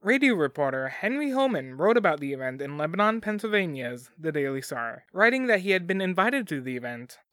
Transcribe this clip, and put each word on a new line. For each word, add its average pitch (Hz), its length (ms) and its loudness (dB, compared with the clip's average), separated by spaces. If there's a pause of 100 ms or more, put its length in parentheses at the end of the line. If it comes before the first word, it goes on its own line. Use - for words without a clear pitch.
radio 254 340 4
reporter 135 540 0
Henry 269 420 -2
Holman 190 460 0
wrote 202 180 4
about 180 240 4
the 139 140 -4
event 131 280 -6
in 143 160 -6
Lebanon, 202 440 0
Pennsylvania's 185 880 -4 (100)
The 156 140 -4
Daily 139 280 -2
Star, 120 520 -8
writing 240 340 2
that 208 140 4
he 196 100 0
had 185 160 2
been 190 140 0
invited 190 480 2
to 147 100 -4
the 127 160 -6
event, 120 440 -10 (140)